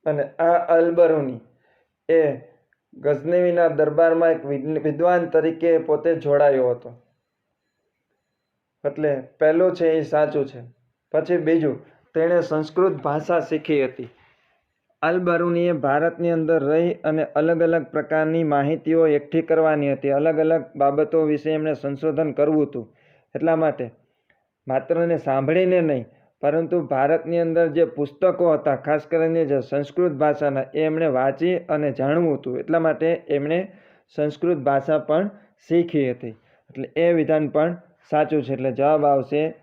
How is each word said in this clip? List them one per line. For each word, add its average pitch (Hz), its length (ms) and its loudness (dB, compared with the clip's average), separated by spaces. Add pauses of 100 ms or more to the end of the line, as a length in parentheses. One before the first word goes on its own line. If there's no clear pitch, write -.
અને 147 180 -2
આ 170 420 0
અલ 170 260 4
બરૂની 160 480 2 (720)
એ 151 280 2 (560)
ગઝનવીના 170 720 0
દરબારમાં 165 640 2
એક 160 140 -4
વિદ-, 143 340 -4
વિદ્વાન 165 500 0
તરીકે 165 480 2
પોતે 160 380 0
જોડાયો 143 540 2
હતો. 120 240 -8 (1900)
એટલે 143 380 -2 (180)
પહેલું 170 360 4
છે 165 120 0
એ 160 140 2
સાચું 147 440 0
છે. 123 180 -16 (480)
પછી 160 260 0
બીજું, 156 420 0 (340)
તેણે 170 280 2
સંસ્કૃત 165 520 0
ભાષા 151 460 -2
શીખી 151 460 0
હતી. 123 240 -10 (920)
અલ 170 180 0
બરૂનીએ 175 520 0
ભારતની 165 600 0
અંદર 160 320 0
રહી 165 300 2
અને 156 300 -2
અલગ 160 380 0
અલગ 165 220 2
પ્રકારની 156 600 -2
માહિતીઓ 156 640 2
એકઠી 147 340 0
કરવાની 156 520 0
હતી, 139 160 -4
અલગ 151 280 0
અલગ 160 280 0 (100)
બાબતો 151 480 2
વિશે 151 280 -2
એમણે 156 220 -2
સંશોધન 143 580 -4
કરવું 147 340 2
હતું. 120 280 -12 (420)
એટલા 160 200 0
માટે 143 360 -2 (760)
માત્ર 135 340 -2
એને 170 160 0
સાંભળીને 165 640 0
નહીં, 139 240 -2 (360)
પરંતુ 160 400 0
ભારતની 151 580 0
અંદર 165 280 2
જે 160 180 2
પુસ્તકો 160 680 0
હતા, 147 220 0
ખાસ 147 320 -2
કરીને 165 380 0
જે 139 160 0
સંસ્કૃત 143 500 -2
ભાષાના, 143 640 0
એ 147 80 -2
એમણે 156 260 0
વાંચી 139 500 0
અને 147 340 -2
જાણવું 147 460 0
હતું. 131 220 -8
એટલા 165 200 -2
માટે 160 480 0
એમણે 156 460 -2 (420)
સંસ્કૃત 151 420 -2
ભાષા 139 400 0
પણ 170 320 -2 (380)
શીખી 165 440 0
હતી. 117 240 -12 (340)
એટલે - 260 -12
એ 170 180 2
વિધાન 156 340 2
પણ 165 300 0 (320)
સાચું 151 340 0
છે. 131 100 -6
એટલે 127 180 -2
જવાબ 147 340 2
આવશે 143 440 0 (140)